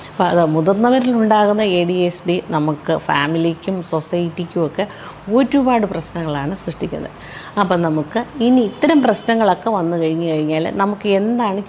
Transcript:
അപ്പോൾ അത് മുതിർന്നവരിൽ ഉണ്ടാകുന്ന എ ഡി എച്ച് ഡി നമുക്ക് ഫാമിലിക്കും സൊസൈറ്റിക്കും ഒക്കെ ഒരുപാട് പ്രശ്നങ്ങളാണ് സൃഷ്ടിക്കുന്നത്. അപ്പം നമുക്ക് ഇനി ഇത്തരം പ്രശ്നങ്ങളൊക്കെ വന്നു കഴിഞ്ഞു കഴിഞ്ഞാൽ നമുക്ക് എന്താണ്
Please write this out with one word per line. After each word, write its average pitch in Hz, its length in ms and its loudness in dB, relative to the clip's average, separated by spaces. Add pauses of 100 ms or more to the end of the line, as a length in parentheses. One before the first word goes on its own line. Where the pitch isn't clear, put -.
(100)
അപ്പോൾ - 140 -2
അത് 175 220 4
മുതിർന്നവരിൽ 220 720 2
ഉണ്ടാകുന്ന 214 460 4
എ 180 220 2
ഡി 175 80 0
എച്ച് 175 360 -2
ഡി 175 220 0
നമുക്ക് 156 480 0
ഫാമിലിക്കും 165 920 -2
സൊസൈറ്റിക്കും 170 760 -4
ഒക്കെ 185 200 -4 (480)
ഒരുപാട് 247 520 2
പ്രശ്നങ്ങളാണ് 160 680 -4
സൃഷ്ടിക്കുന്നത്. - 560 -8 (480)
അപ്പം 180 240 2
നമുക്ക് 156 420 0 (180)
ഇനി 254 180 6
ഇത്തരം 285 420 2
പ്രശ്നങ്ങളൊക്കെ 220 680 2
വന്നു 175 260 0
കഴിഞ്ഞു 165 320 0
കഴിഞ്ഞാൽ 156 480 0
നമുക്ക് 202 320 0
എന്താണ് 208 600 0